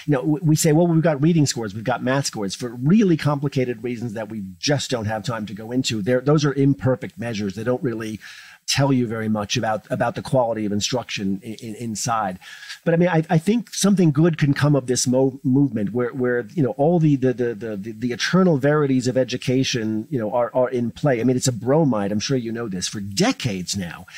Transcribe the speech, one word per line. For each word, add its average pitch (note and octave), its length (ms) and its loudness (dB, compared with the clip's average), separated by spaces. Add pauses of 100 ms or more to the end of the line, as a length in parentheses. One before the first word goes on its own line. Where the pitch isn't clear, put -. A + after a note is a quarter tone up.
You D3 80 2
know, C3+ 80 2
w-, D#3 220 -2
we D#3 120 4
say, D#3 160 2
"Well, E3 140 6
we've E3 160 4
got D3+ 220 2
reading D#3+ 240 4
scores, A2 260 -4
we've A2 100 -10
got A#2+ 200 -2
math C3+ 240 0
scores," G2+ 260 -6
for B2 160 -8
really D#3+ 480 4
complicated C3+ 640 -2
reasons A#2+ 300 -6
that A2 160 -8
we A2 140 -10 (160)
just - 320 -2
don't A2+ 140 -4
have A2 180 -4
time A2 240 -4
to G#2+ 80 -12
go A2 160 -12
into. B2 320 -2
They're, B2+ 180 2
those D3 240 2
are C#3 80 2
imperfect C3+ 640 0
measures. G#2 380 -6
They A2 80 -8
don't B2 180 0
really A2+ 380 -6 (460)
tell C#3 280 2
you B2+ 120 4
very A2 220 -4
much G#2+ 300 -2
about, A2 340 -2
about A#2+ 240 -2
the A#2 60 -8
quality A#2 440 0
of G2+ 60 -2
instruction G2+ 720 -4
in, A2+ 120 -12
in, A2 200 -12
inside. A2 640 -4 (460)
But E3 80 2
I E3 40 2
mean, F3 120 4
I, E3 200 2
I F3 80 4
think G#3 360 0
something F#3+ 360 4
good D#3 280 4
can C#3+ 160 2
come C#3+ 200 2
of B2+ 140 2
this B2 180 0
mo-, C3 380 2
movement A#2+ 500 2
where, A#2+ 200 -2
where, B2 400 -2
you D#3 100 0
know, A#2 80 2
all E3 260 2
the, D3+ 200 4
the, B2+ 160 2
the, A#2 220 -2
the, A2 200 -8
the, G#2 160 -10
the A2+ 220 -6
eternal F3 440 2
verities C3+ 480 2
of B2 120 0
education, B2 920 -2
you C#3 80 -4
know, A2 140 -2
are, A#2+ 220 0
are B2+ 160 2
in A#2+ 220 -2
play. C3+ 280 0
I A2+ 60 0
mean, B2+ 100 4
it's B2+ 140 0
a - 20 -2
bromide. A2+ 640 0
I'm G#2 80 -2
sure C3+ 160 -2
you A2+ 160 -4
know A#2 160 -6
this. F#2 180 -6
For G#2+ 140 -8
decades G2+ 760 -4
now, E2+ 300 -8 (120)